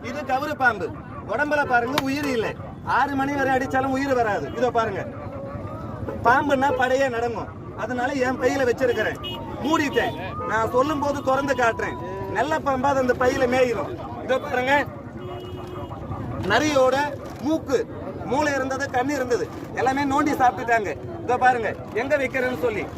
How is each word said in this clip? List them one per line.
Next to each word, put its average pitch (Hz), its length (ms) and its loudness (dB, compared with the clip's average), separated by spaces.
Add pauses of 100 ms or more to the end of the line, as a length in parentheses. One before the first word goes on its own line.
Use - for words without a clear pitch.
இது 285 100 -6 (120)
கவுரு 285 320 0
பாம்பு, 196 240 2 (460)
உடம்புல 294 280 2 (120)
பாருங்க 240 240 2 (100)
உயிர் 285 300 -2
இல்லை. 180 140 0 (460)
ஆறு 277 220 2
மணி 269 200 0
வரை 269 180 2
அடிச்சாலும் 262 400 0
உயிர் 269 220 2
வராது. 196 280 2 (100)
இதோ 247 120 4 (100)
பாருங்க, 196 240 0 (1200)
பாம்புன்னா 269 440 4 (120)
படையே 262 340 4
நடங்கும். 233 360 -4 (320)
அதனால 247 260 -2 (160)
என் 254 160 -2
பையில 269 260 2
வச்சிருக்கிறேன், 226 500 0 (460)
மூடிட்டேன். 262 500 2 (380)
நான் 220 240 0
சொல்லும் 277 280 2
போது 285 140 0 (120)
திறந்து 269 320 2
காட்டுறேன். 214 360 0 (380)
நல்ல 294 300 0
பாம்பா 269 260 2
அது 269 120 4
அந்த 247 180 2
பையில 262 220 2 (100)
மேயிரும். 233 360 2 (360)
இதோ 254 100 2 (100)
பாருங்க, 262 300 2 (1800)
நரியோட 262 440 4 (500)
மூக்கு, 285 340 0 (520)
மூளை 294 260 2
இருந்தது, 262 360 -2
கண்ணு 262 240 0
இருந்தது, 247 280 0 (340)
எல்லாமே 262 320 2
நோண்டி 294 300 4
சாப்பிட்டுட்டாங்க. 240 500 2 (320)
இதோ 240 200 2
பாருங்க 240 260 4 (320)
எங்க 269 200 0
வைக்கிறேன்னு 254 440 0
சொல்லி 202 180 0 (140)